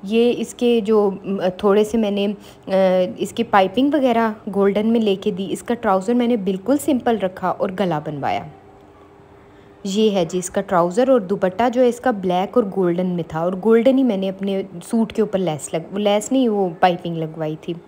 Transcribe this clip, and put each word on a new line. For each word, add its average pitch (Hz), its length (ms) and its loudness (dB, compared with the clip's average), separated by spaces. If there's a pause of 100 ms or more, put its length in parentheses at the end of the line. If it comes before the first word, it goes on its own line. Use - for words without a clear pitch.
ये 233 260 2
इसके 233 500 0
जो, 202 440 2
म, 190 240 -2 (140)
थोड़े 208 200 4
से 214 140 -2
मैंने, 202 280 0
अ, 208 100 -2 (840)
इसकी - 240 -4
पाइपिंग 220 500 2
वगैरह 233 420 2 (140)
गोल्डन 196 380 2
में 233 120 2
लेके 202 320 0
दी। 196 140 -6
इसका - 300 -4
ट्राउज़र 202 380 0
मैंने 240 240 2
बिल्कुल 196 400 0
सिंपल 240 400 0
रखा 190 340 -4
और 190 200 -4
गला 185 280 -2
बनवाया। 143 500 -6 (1400)
ये 208 240 2
है 190 160 2
जी 175 120 -6
इसका 180 240 -4
ट्राउज़र, 196 500 2
और 240 120 4
दुपट्टा 190 460 0
जो 247 120 0
है 247 80 6
इसका 240 220 -2
ब्लैक 190 460 -2
और 214 120 2
गोल्डन 180 360 0
में 175 280 -4
था, 160 120 -2
और 185 140 -4
गोल्डन 226 380 4
ही 269 60 2
मैंने 190 240 0
अपने 196 380 -4 (100)
सूट 220 360 -2
के 220 100 -2
ऊपर 202 180 0
लेस 156 360 -4
लग-, 165 220 -6
लेस 208 340 0
नहीं, 262 180 2
वो 190 320 0
पाइपिंग 170 360 0
लगवाई 156 380 -6
थी। 165 200 -8 (120)